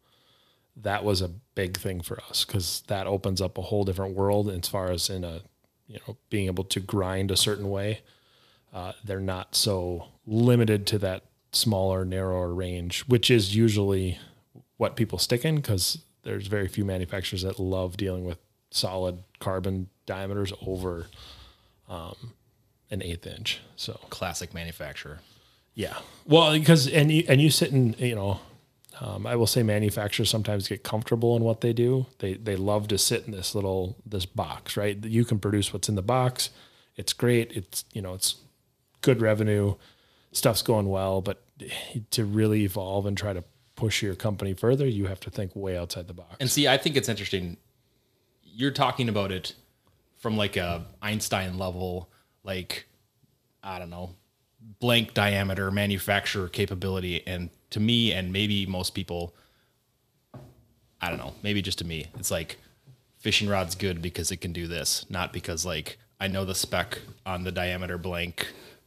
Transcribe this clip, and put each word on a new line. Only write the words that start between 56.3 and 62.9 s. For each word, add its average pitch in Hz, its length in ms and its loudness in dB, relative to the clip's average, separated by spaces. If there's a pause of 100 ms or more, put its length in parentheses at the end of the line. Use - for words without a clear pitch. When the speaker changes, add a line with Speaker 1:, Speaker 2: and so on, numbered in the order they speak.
Speaker 2:
capability. 92 760 -2
And 90 240 -6 (200)
to - 100 -4
me, 117 320 4
and 92 220 -2
maybe 101 320 0
most 92 280 -4
people, 87 400 -6 (1700)
I 90 80 -2
don't 80 80 -4
know, 65 240 -12
maybe 104 200 0
just 92 180 -4
to 85 60 -6
me, 80 220 -6 (100)
it's 95 140 -6
like, 82 260 -4 (600)